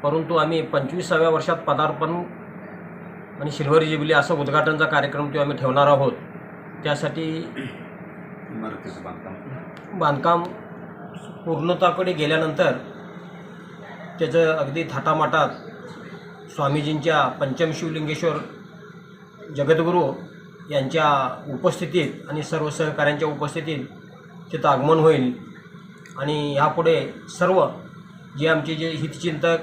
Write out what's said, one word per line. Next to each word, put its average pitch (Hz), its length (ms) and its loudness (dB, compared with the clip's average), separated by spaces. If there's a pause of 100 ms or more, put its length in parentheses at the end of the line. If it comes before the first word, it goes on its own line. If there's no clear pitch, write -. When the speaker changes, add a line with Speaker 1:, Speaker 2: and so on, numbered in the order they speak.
Speaker 1:
परंतु 160 320 2
आम्ही 160 260 4
पंचवीसाव्या 160 680 2
वर्षात 160 260 2
पदार्पण 151 680 0 (1160)
आणि 147 100 -2
सिल्व्हर 151 320 4
जुबिली 156 300 2
असं 147 220 6
उद्घाटनचा 151 500 2
कार्यक्रम 143 480 0
तो 147 60 0
आम्ही 143 180 2
ठेवणार 135 300 4
आहोत. 139 240 6 (720)
त्यासाठी 160 680 -2 (960)
Speaker 2:
इमारतीचं - 540 -10
बांधकाम. 95 960 -12
Speaker 1:
बांधकाम 165 440 4 (1000)
पूर्णत्वाकडे 175 680 2
गेल्यानंतर 156 580 2 (1500)
त्याचं 156 380 4
अगदी 143 260 -2
थाटामाटात 156 640 2 (1000)
स्वामीजींच्या 147 760 2
पंचम 143 460 0
शिवलिंगेश्वर 156 600 -2 (1200)
जगद्गुरू 160 560 4 (600)
यांच्या 143 340 2 (480)
उपस्थितीत 156 760 0
आणि 147 140 -4
सर्व 156 260 -2
सहकाऱ्यांच्या 147 580 0
उपस्थितीत 147 580 -4 (680)
तिथं 156 160 0
आगमन 147 320 6
होईल 143 320 6 (840)
आणि 147 380 -2
यापुढे 160 440 4 (400)
सर्व 180 260 6 (720)
जे 156 80 2
आमचे 156 280 2
जे 160 140 -2
हितचिंतक 160 720 0